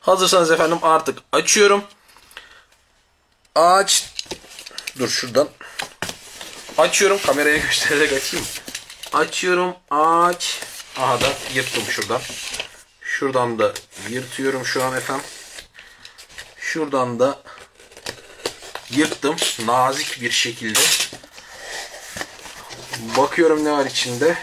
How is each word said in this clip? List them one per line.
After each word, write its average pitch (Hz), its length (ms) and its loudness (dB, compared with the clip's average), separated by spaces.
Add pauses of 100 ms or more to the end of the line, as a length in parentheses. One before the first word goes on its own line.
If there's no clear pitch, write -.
Hazırsanız 180 500 4
efendim 165 320 4
artık 160 360 2 (140)
açıyorum. 202 520 4 (1700)
Aç. 180 500 6 (920)
Dur 123 100 0
şuradan. 127 400 0 (1300)
Açıyorum. 190 480 4
Kameraya 147 300 4
göstererek 151 560 2
açayım. 147 340 -2 (680)
Açıyorum. 180 640 0 (140)
Aç. 170 680 2 (360)
Aha 127 240 2
da 123 60 2 (280)
yırttım 123 360 -2
şuradan. 113 300 -2 (840)
Şuradan 123 560 0
da 104 160 2 (340)
yırtıyorum 127 580 -4
şu 131 180 0
an 131 120 -2
efendim. 135 280 -4 (1300)
Şuradan 135 600 -2
da 135 240 2 (1500)
yırttım. 151 460 0 (280)
Nazik 127 560 0
bir 120 100 -2
şekilde. 110 500 0 (2250)
Bakıyorum 151 480 2
ne 147 80 2
var 139 140 2
içinde. 131 560 0